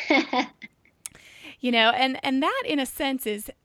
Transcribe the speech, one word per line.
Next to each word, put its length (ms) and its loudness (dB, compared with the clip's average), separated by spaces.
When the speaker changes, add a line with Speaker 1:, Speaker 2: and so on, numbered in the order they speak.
Speaker 1:
<laughs> 380 2
Speaker 2:
You 120 -2
know, 200 6
and, 320 0
and 200 0
that 220 0
in 140 0
a 60 0
sense 400 -4
is 240 -6